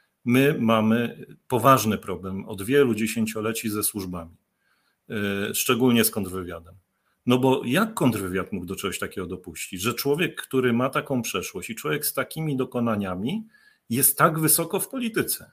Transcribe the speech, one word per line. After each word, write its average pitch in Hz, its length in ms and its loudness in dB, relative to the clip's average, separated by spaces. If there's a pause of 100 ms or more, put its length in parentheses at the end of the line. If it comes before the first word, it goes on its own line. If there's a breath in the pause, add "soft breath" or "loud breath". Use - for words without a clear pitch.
(240)
My 135 360 4
mamy 113 680 2 (220)
poważny 110 500 4
problem 95 460 -8
od 98 180 -8
wielu 127 320 4
dziesięcioleci 110 760 -2
ze 104 120 -4
służbami, 90 540 -6 (1120)
y, - 40 -6
szczególnie 117 500 4
z - 60 0
kontrwywiadem. 87 640 -8 (520)
No 127 120 4
bo 131 260 2
jak 185 300 0
kontrwywiad 95 580 0
mógł 90 140 -6
do 90 100 -8
czegoś 92 220 -6
takiego 95 280 -6
dopuścić, 90 540 -10
że 113 140 -2
człowiek, 143 480 -2
który 127 300 0
ma 123 160 2
taką 139 340 -2
przeszłość 92 480 -6
i 113 40 -10
człowiek 147 320 -4
z - 60 -2
takimi 151 440 -4
dokonaniami 117 880 -2 (440 soft breath)
jest 131 280 2
tak 160 220 4
wysoko 165 400 2
w - 80 -6
polityce? - 640 -4